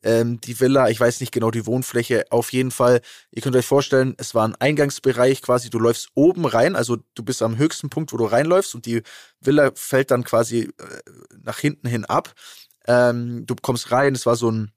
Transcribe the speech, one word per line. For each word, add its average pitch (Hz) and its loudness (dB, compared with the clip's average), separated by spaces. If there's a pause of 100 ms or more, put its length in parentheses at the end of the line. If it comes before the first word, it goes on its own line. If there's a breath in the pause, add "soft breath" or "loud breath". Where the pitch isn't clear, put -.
Ähm, 117 0
die 117 -12
Villa, 131 4
ich 110 -2
weiß 120 2
nicht 123 -8
genau 113 0
die 113 -4
Wohnfläche, 120 -2
auf 120 0
jeden 131 0
Fall, 123 2 (300 loud breath)
ihr - -8
könnt 127 -2
euch 127 4
vorstellen, 135 2
es - -8
war 110 2
ein 110 -4
Eingangsbereich 135 0
quasi, 123 -2
du 117 -2
läufst 117 0
oben 175 4
rein, 123 2
also 117 -2 (180)
du 117 -12
bist 127 -4
am 113 0
höchsten 147 -2
Punkt, 160 -8
wo - -8
du 113 0
reinläufst 156 0
und 117 -14
die 117 -4 (400 loud breath)
Villa 143 2
fällt - -2
dann 123 0
quasi, 117 -2
äh, - -18 (400)
nach - -10
hinten 143 -4
hin 117 -4
ab. - -4 (500 loud breath)
Ähm, 120 0
du 123 -4
kommst - -4
rein, 139 2
es 123 -4
war 120 4
so 117 0
ein 110 -4